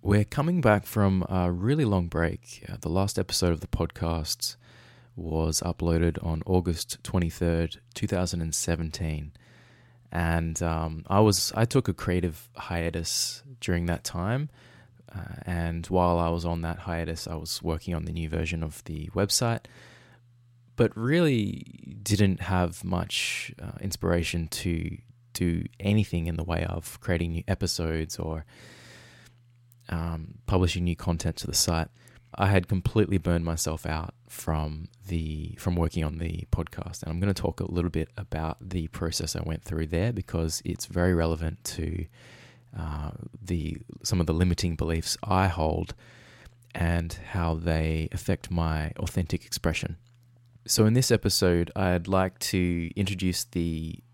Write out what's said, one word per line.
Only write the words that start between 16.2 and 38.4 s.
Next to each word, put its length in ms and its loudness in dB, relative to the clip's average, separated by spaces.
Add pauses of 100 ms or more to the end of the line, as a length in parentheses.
was 160 0
on 200 -2
that 160 -4
hiatus, 460 -6
I 100 -8
was 280 -8
working 320 -2
on 80 -2
the 80 -6
new 160 -4
version 340 -2
of 220 -8
the 320 -8
website, 520 0 (1080)
but 220 4
really 1040 0
didn't 380 4
have 420 0
much, 760 -4
uh, 220 -10
inspiration 680 0
to 480 -4 (340)
do 320 0 (160)
anything 480 2
in 80 -2
the 80 -4
way 220 -2
of 340 -8
creating 320 0
new 160 -4
episodes 720 -2
or, 240 -4 (1500)
um, 460 -6 (100)
publishing 400 2
new 100 2
content 400 -2
to 100 -10
the 80 -6
site. 360 2 (440)
I 140 2
had 220 4
completely 480 2
burned 260 2
myself 420 -2
out 280 -4 (160)
from 580 -2 (220)
the, 500 -4
from 160 0
working 300 0
on 140 -4
the 340 -4
podcast, 500 -6
and 80 -6
I'm 80 -2
gonna 140 2
talk 260 -2
a 100 -2
little 200 0
bit 260 -2
about 460 -4